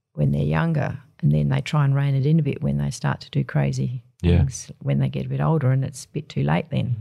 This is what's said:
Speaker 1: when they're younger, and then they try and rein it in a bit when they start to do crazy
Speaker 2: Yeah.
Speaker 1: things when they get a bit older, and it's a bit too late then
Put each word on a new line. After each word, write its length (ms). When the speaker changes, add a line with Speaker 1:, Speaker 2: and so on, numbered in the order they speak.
Speaker 1:
when 160
they're 120
younger, 560
and 100
then 160
they 140
try 240
and 100
rein 180
it 120
in 140
a 40
bit 180
when 160
they 140
start 300
to 100
do 140
crazy 580
Speaker 2:
Yeah. 180
Speaker 1:
things 300
when 200
they 100
get 160
a 40
bit 120
older, 300
and 140
it's 200
a 40
bit 200
too 140
late 260
then 180